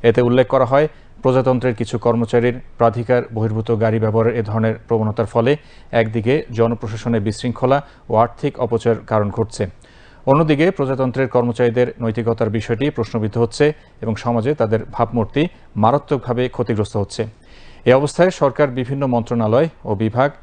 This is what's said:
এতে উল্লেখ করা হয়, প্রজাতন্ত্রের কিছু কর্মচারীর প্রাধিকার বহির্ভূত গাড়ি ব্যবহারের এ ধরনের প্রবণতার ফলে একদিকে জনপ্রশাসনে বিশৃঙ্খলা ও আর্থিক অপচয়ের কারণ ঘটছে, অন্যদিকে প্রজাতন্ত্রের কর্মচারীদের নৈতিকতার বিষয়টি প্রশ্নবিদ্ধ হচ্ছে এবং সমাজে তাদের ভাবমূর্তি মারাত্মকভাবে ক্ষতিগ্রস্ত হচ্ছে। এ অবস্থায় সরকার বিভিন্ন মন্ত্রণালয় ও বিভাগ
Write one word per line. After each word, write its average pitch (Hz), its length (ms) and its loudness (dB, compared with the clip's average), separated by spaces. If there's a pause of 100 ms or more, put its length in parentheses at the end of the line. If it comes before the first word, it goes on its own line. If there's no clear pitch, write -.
এতে 113 200 4
উল্লেখ 127 260 4
করা 127 180 2
হয়, 151 160 4 (360)
প্রজাতন্ত্রের 127 560 2
কিছু 117 160 -4 (100)
কর্মচারীর 120 500 2 (220)
প্রাধিকার 117 420 2 (160)
বহির্ভূত 110 320 -2 (140)
গাড়ি 113 220 2
ব্যবহারের 113 360 0
এ - 80 -4
ধরনের 110 260 0 (140)
প্রবণতার 110 440 0
ফলে 117 200 2 (480)
একদিকে 113 340 0 (240)
জনপ্রশাসনে 117 680 -2
বিশৃঙ্খলা 127 520 0 (320)
ও - 20 0 (120)
আর্থিক - 280 -4 (120)
অপচয়ের 113 340 0 (120)
কারণ 104 260 2
ঘটছে, 110 260 -4 (640)
অন্যদিকে 151 400 4 (100)
প্রজাতন্ত্রের 131 580 -2
কর্মচারীদের 120 540 2 (140)
নৈতিকতার 113 540 -2
বিষয়টি 117 300 -2 (100)
প্রশ্নবিদ্ধ 110 460 -4
হচ্ছে 117 220 0 (360)
এবং 110 140 -4 (100)
সমাজে 117 260 0 (100)
তাদের 113 200 2 (140)
ভাবমূর্তি 117 480 0 (400)
মারাত্মকভাবে 123 600 0 (100)
ক্ষতিগ্রস্ত 110 480 -2
হচ্ছে। - 200 -6 (680)
এ - 80 8
অবস্থায় 175 320 2 (100)
সরকার 143 280 2 (100)
বিভিন্ন 135 240 -4 (120)
মন্ত্রণালয় 117 540 0 (160)
ও 110 60 -8 (120)
বিভাগ 120 280 0 (120)